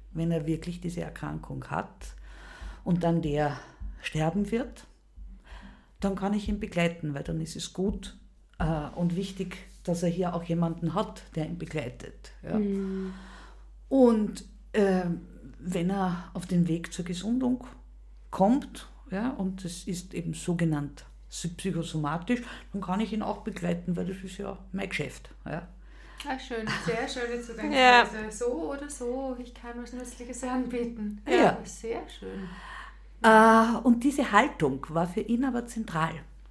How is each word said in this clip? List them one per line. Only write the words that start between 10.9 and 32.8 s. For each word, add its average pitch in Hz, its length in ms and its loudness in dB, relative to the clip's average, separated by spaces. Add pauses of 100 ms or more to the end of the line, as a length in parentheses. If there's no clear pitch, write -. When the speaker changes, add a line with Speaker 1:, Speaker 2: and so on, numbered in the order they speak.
Speaker 1:
hat, 208 280 -2 (120)
der 156 100 0
ihn 175 120 -6
begleitet. - 720 -8 (120)
Ja. 214 140 -2
Speaker 2:
Mhm. 190 560 -2 (760)
Speaker 1:
Und, 233 560 6 (280)
ähm, 185 480 4 (380)
wenn 180 300 0
er 185 440 0
auf 175 120 -6
den 175 220 4
Weg 170 260 -2
zur 175 120 -6
Gesundung 240 600 0 (640)
kommt, - 560 2 (240)
ja, - 200 -2
und 190 320 -4
das - 220 -8
ist 175 280 -6
eben 165 200 -4
sogenannt 156 720 0 (240)
sy-, - 200 -6
psychosomatisch, 170 920 -2 (300)
dann 202 100 -4
kann 180 180 -2
ich 214 140 0
ihn 220 80 -2
auch 208 180 -2
begleiten, 175 560 -2
weil 180 100 -2
das 185 180 -4
ist - 140 -12
ja 202 200 -8 (140)
mein 190 180 -4
Geschäft. - 400 -6 (160)
Ja. 165 220 -6 (600)
Speaker 3:
Ah, 269 120 -4
schön, 226 260 -6 (200)
sehr 240 220 0
schöne 240 340 -4
Speaker 2:
<laughs> - 0 -
Speaker 3:
Zugangsweise. 233 340 -4
Speaker 2:
Ja. 220 560 8
Speaker 3:
So 277 420 -2
oder 285 160 -8
so, 254 520 -4
ich 247 120 -14
kann 240 280 -14
was 240 120 -12
Nützliches 247 500 -10
anbieten. 240 840 -4
Speaker 1:
Ja. 269 360 8
Speaker 3:
Sehr - 460 -8
schön. 190 400 -10 (720)